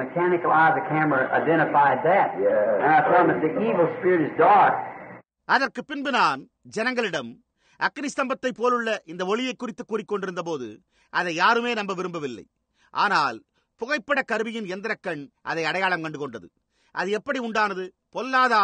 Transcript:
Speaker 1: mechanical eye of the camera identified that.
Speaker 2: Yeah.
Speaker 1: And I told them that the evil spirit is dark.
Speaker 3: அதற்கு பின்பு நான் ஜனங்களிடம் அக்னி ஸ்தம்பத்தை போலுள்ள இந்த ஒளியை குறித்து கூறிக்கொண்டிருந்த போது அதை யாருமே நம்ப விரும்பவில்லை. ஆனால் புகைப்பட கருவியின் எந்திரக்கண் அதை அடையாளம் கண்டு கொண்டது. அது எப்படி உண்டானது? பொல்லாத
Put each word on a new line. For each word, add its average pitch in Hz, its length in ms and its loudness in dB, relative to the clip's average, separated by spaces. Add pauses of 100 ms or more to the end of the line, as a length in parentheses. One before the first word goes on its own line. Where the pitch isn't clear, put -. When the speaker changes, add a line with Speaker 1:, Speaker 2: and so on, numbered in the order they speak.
Speaker 1:
mechanical 175 540 0
eye 160 140 6
of 151 80 0
the 139 140 -6
camera 151 280 2 (180)
identified 143 600 2 (100)
that. 196 180 4 (180)
Speaker 2:
Yeah. 120 360 2
Speaker 1:
And 147 140 2
I - 120 6
told 180 140 6
them 160 100 4
that - 140 -2
the 160 80 -2 (140)
evil 175 280 2
spirit 180 320 2
is - 60 -10 (160)
dark. 180 260 6 (800)
Speaker 3:
அதற்கு 247 340 0
பின்பு 285 280 -6
நான் 156 240 2 (360)
ஜனங்களிடம் 214 520 -2 (580)
அக்னி 285 260 -4
ஸ்தம்பத்தை 262 380 -4 (100)
போலுள்ள 233 280 0 (220)
இந்த 175 120 -8 (100)
ஒளியை 247 220 -2
குறித்து 226 360 -12
கூறிக்கொண்டிருந்த 190 580 -6
போது 135 200 -6 (500)
அதை 175 140 -2 (100)
யாருமே 233 380 2
நம்ப 196 180 -6
விரும்பவில்லை. 147 460 -8 (500)
ஆனால் 156 440 0 (420)
புகைப்பட 269 400 -2 (100)
கருவியின் 220 440 -4
எந்திரக்கண் 196 480 -8 (280)
அதை 160 200 -2
அடையாளம் 180 340 0
கண்டு 156 180 -8
கொண்டது. 113 240 -10 (480)
அது 180 140 -4 (100)
எப்படி 269 280 -4
உண்டானது? 208 380 0 (300)
பொல்லாத 254 380 2 (100)